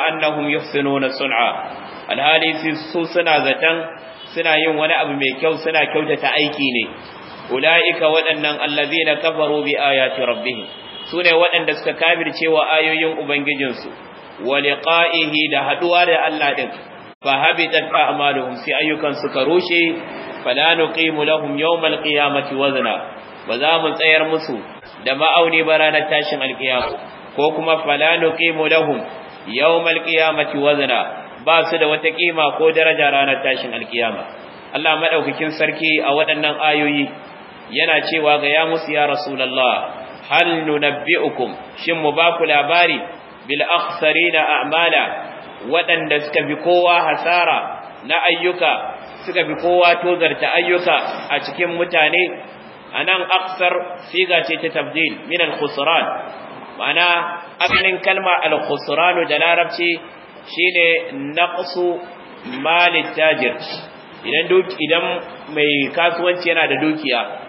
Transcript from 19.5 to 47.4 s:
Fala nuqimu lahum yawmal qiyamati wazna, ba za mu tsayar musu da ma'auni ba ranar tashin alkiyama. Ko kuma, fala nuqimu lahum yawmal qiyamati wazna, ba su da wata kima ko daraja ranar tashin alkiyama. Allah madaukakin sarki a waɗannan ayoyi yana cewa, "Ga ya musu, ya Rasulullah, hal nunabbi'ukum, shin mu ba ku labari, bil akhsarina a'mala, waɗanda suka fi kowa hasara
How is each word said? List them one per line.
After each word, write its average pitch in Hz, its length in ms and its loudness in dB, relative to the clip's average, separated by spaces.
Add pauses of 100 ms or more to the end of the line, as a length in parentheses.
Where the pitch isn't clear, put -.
Fala 147 340 2
nuqimu 160 500 0
lahum 151 320 0
yawmal 156 440 0
qiyamati 143 540 0
wazna, 131 400 0 (500)
ba 104 120 -4
za 160 200 2
mu 160 160 -2
tsayar 160 360 4
musu 151 280 -2 (480)
da 127 80 0
ma'auni 160 500 4
ba 156 140 4
ranar 151 320 2
tashin 151 320 -2
alkiyama. 131 560 -2 (380)
Ko 151 180 2
kuma, 160 320 0
fala 151 320 2
nuqimu 160 480 2
lahum 151 320 4 (480)
yawmal 165 560 2
qiyamati 160 560 0
wazna, 139 720 0 (160)
ba 160 200 6
su 165 120 -2
da 156 80 4
wata 151 240 2
kima 160 480 0
ko 160 160 4
daraja 160 360 4
ranar 139 320 2
tashin 127 320 -2
alkiyama. 113 520 -4 (480)
Allah 156 240 0
madaukakin 156 560 0
sarki 156 480 0
a 139 120 2
waɗannan 151 480 0
ayoyi 147 480 2 (600)
yana 151 360 2
cewa, 151 320 2
"Ga 143 100 0
ya 156 180 4
musu, 160 260 -2
ya 147 180 2
Rasulullah, 131 960 -2 (240)
hal 165 320 2
nunabbi'ukum, 143 960 0 (200)
shin 165 200 -2
mu 151 160 2
ba 165 240 4
ku 165 80 2
labari, 151 560 4 (440)
bil 147 200 -2
akhsarina 160 760 2
a'mala, 147 640 2 (640)
waɗanda 160 520 0
suka 151 240 -2
fi 147 160 -4
kowa 175 400 4
hasara 165 800 0 (240)